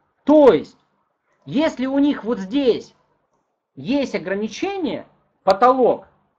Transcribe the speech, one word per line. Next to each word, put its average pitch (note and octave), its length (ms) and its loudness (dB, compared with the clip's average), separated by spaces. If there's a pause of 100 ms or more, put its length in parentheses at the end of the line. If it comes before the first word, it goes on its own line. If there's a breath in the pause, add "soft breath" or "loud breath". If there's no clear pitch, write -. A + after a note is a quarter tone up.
(240)
То C#4+ 280 6
есть, C3 240 -2 (680)
если B3+ 420 -4
у C4+ 120 -2
них C#4 260 0
вот A3+ 160 -4
здесь G#3+ 560 -2 (800)
есть A3+ 400 -4
ограничение, G#3+ 920 -8 (380)
потолок, A3+ 640 2 (300)